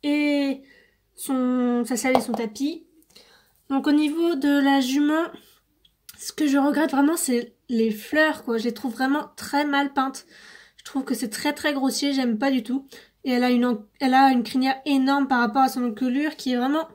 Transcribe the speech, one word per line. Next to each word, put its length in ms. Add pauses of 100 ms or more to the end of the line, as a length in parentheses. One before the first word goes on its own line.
et 580 (540)
son, 680
sa 120
selle 200
et 40
son 120
tapis. 520 (840)
Donc 180
au 40
niveau 440
de 280
la 160
jument, 440 (960)
ce 120
que 160
je 100
regrette 340
vraiment, 260
c'est 380 (120)
les 240
fleurs, 520
quoi. 140
Je 80
les 80
trouve 200
vraiment 320 (100)
très 300
mal 260
peintes. 340 (520)
Je 60
trouve 200
que 100
c'est 160
très, 240
très 200
grossier, 400
j'aime 240
pas 140
du 120
tout. 240 (360)
Et 80
elle 120
a 60
une 160
en-, 180 (160)
elle 140
a 180
une 120
crinière 420
énorme 420
par 120
rapport 240
à 60
son 140
encolure 520
qui 180
est 40
vraiment 380